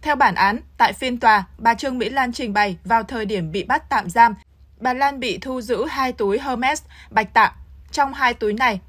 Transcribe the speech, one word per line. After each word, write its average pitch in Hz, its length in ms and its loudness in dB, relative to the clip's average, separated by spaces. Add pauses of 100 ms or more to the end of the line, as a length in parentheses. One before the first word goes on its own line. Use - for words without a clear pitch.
Theo 302 140 0
bản 247 180 4
án, 196 260 2 (180)
tại 233 140 4
phiên 247 260 -4
tòa, 214 260 4 (140)
bà 233 160 2
Trương 262 240 -6
Mỹ 220 100 -2
Lan 254 240 -2
trình 233 200 -6
bày 202 320 0
vào 226 180 0
thời 220 240 -6
điểm 180 260 -4
bị 196 120 -4
bắt 277 260 -2
tạm 196 200 -2
giam, 226 240 4 (460)
bà 254 140 0
Lan 277 260 -2
bị 247 180 -4
thu 262 220 -8
giữ 226 260 -2
hai 262 260 -4
túi 208 260 -2
Hermes 269 440 -2 (280)
bạch 214 240 -2
tạng. 214 180 6 (400)
Trong 277 200 0
hai 262 220 0
túi 214 180 -4
này 220 360 0